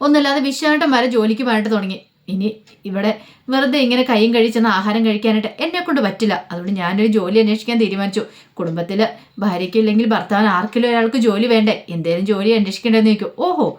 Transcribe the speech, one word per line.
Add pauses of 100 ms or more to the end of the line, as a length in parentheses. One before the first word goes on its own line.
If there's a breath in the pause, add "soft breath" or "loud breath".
ഒന്നുമില്ലാതെ
വിശ്വനാട്ടം
വരെ
ജോലിക്ക്
പോകാനായിട്ട്
തുടങ്ങി. (300)
"ഇനി (360 soft breath)
ഇവിടെ (380 loud breath)
വെറുതെ
ഇങ്ങനെ
കൈയും
കഴിച്ചെന്ന്
ആഹാരം
കഴിക്കാനായിട്ട് (100)
എന്നെ
കൊണ്ട്
പറ്റില്ല. (120)
അതുകൊണ്ട്
ഞാനൊരു
ജോലി
അന്വേഷിക്കാൻ
തീരുമാനിച്ചു. (320 loud breath)
കുടുംബത്തിൽ (380 loud breath)
ഭാര്യയ്ക്കും
ഇല്ലെങ്കിൽ
ഭർത്താവിന്
ആർക്കെങ്കിലും
ഒരാൾക്ക്
ജോലി
വേണ്ടേ? (140)
എന്തേലും
ജോലി
അന്വേഷിക്കണ്ടേന്ന്"
ചോദിക്കും.
"ഓഹോ, (120)